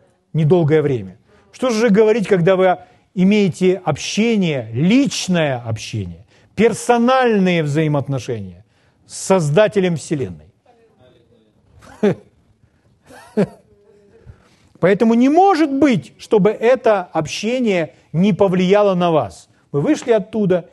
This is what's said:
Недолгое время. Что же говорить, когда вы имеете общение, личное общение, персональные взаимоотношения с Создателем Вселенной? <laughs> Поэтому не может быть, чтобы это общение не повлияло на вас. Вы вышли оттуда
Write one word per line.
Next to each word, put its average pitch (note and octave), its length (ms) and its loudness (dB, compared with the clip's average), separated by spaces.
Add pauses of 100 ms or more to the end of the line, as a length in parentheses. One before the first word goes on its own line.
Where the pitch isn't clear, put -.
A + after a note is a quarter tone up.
(320)
Недолгое D#3 500 2
время. A2 360 -4 (340)
Что B3+ 180 -4
же A3+ 200 0
говорить, G#3+ 380 2
когда F#3 280 2
вы F3+ 220 2 (360)
имеете F#3+ 720 2
общение, E3+ 880 -2
личное E3+ 880 0
общение, G#2+ 680 -10 (300)
персональные A#3 1040 0
взаимоотношения C#3 1000 -4 (420)
с - 100 -20
Создателем F#3 840 0
Вселенной? F2+ 500 -10 (1500)
<laughs> G3+ 160 0 (2500)
Поэтому G3+ 340 2
не A#3+ 140 2
может D#4+ 460 2
быть, C4+ 460 0
чтобы G#3 320 0
это A3+ 520 0
общение F#3+ 920 -4 (180)
не F#3+ 180 2
повлияло F#3+ 640 2
на F3 160 0
вас. A#2 380 -4 (240)
Вы C#3+ 80 -2
вышли C4 300 -2
оттуда F#3+ 600 -2